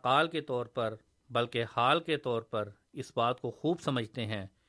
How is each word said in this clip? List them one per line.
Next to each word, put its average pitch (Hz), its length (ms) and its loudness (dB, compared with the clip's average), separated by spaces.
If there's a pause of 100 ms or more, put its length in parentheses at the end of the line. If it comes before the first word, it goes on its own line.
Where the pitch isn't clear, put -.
قال 143 260 4
کے 160 160 -4
طور 123 300 -2
پر 110 220 -2 (340)
بلکہ 120 360 0 (100)
حال 135 240 4
کے 160 200 -2
طور 117 300 -2
پر 104 200 -4 (240)
اس - 220 -10
بات 123 260 2
کو 120 100 -4
خوب 165 300 -2
سمجھتے 123 440 -2
ہیں 104 200 -6 (240)